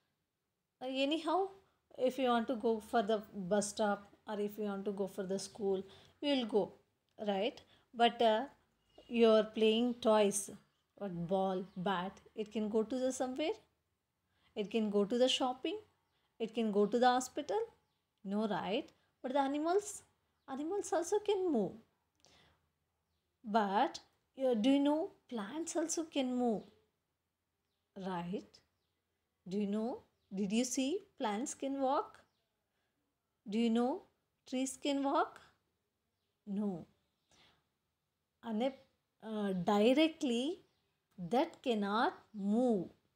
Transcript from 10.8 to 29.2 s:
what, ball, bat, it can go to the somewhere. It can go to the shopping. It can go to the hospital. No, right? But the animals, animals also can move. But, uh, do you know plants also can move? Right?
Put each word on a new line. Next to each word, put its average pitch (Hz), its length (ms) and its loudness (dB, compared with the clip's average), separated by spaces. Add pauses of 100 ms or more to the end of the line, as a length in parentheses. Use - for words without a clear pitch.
what, 202 160 -10 (160)
ball, 190 360 0 (120)
bat, 185 440 -4 (140)
it 214 180 -8
can 214 160 -2
go 220 140 2
to 233 160 -4
the 254 140 0
somewhere. 269 440 -2 (960)
It 208 160 -4
can 220 200 -2
go 202 140 2
to 226 140 0
the 254 100 6
shopping. 262 500 -2 (600)
It 220 160 -6
can 220 180 0
go 208 140 4
to 226 120 2
the 247 100 6
hospital. 262 500 0 (680)
No, 208 240 -2
right? 202 420 -4 (320)
But 254 120 -6
the 285 40 2
animals, 302 640 -2 (480)
animals 320 420 -6
also 339 260 0
can 392 340 0
move. 208 200 0 (1700)
But, 214 560 0 (440)
uh, 254 100 2
do 220 160 4
you 277 100 6
know 302 300 2 (180)
plants 254 480 -6
also 320 280 -2
can 262 320 -2
move? 240 260 0 (1300)
Right? 185 600 -6 (920)